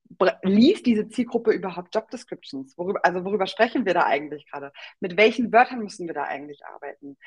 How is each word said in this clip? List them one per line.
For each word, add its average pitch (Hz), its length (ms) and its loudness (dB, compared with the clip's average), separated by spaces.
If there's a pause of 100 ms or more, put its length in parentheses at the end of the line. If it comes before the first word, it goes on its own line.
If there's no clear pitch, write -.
Br-, - 340 0
liest 226 440 4
diese 214 220 2
Zielgruppe 233 420 -2
überhaupt 180 440 -4
Job 220 160 -4
Descriptions? - 680 -14
Worüber, 180 240 -4
also 180 220 2
worüber 196 240 -2
sprechen 233 360 0
wir 185 80 2
da 170 120 4
eigentlich 151 440 -4
gerade? 139 240 -12 (280)
Mit 180 160 -6
welchen 226 360 2
Wörtern 254 280 4
müssen 196 260 -10
wir 160 80 -8
da 147 80 -4
eigentlich 143 420 -10
arbeiten? - 640 -16